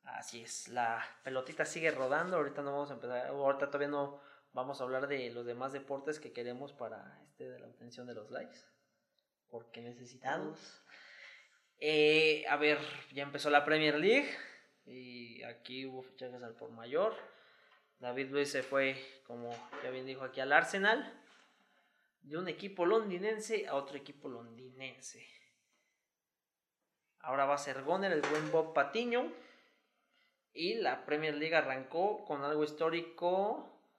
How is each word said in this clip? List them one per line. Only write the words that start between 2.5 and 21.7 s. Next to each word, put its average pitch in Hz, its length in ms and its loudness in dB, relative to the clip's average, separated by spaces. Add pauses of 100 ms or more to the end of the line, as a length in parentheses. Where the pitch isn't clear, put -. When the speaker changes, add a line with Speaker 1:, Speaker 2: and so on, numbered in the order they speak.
Speaker 1:
no 139 100 -2
vamos 143 180 -2
a 139 40 -8
empezar, 123 320 -4
ahorita 139 400 2
todavía 143 220 -2
no 143 320 -2 (320)
vamos 131 280 -6
a 127 40 -2
hablar 131 240 -2
de 131 220 -2
los 120 160 -8
demás 127 260 -4
deportes 143 480 -6
que 120 120 -14
queremos 123 400 -8
para - 520 -10
este - 240 -14
de 123 100 -14
la - 80 -18
obtención 120 400 -16
de 120 80 -12
los 107 160 -12
likes, - 280 -10 (920)
porque 117 320 -14
necesitamos. 127 680 -6
Speaker 2:
Vamos. - 360 -14 (960)
Speaker 1:
Eh, 156 680 6
a 143 80 2
ver, 147 220 4 (340)
ya 139 120 -6
empezó 143 260 -2
la 147 140 8
Premier 151 340 6
League 233 320 6 (540)
y 123 580 -14
aquí 127 440 -10
hubo 131 160 -10
fichajes 123 400 -12
al 113 120 -12
por 113 160 -14
mayor. 139 440 0 (840)
David 127 320 -4
Luiz 143 200 2
se 131 120 -2
fue, 135 340 2 (300)
como 120 240 -8 (320)
ya 131 80 -6
bien 131 160 -8
dijo 135 160 -8
aquí, 131 180 -6
al 135 120 4
Arsenal, 202 680 6 (1000)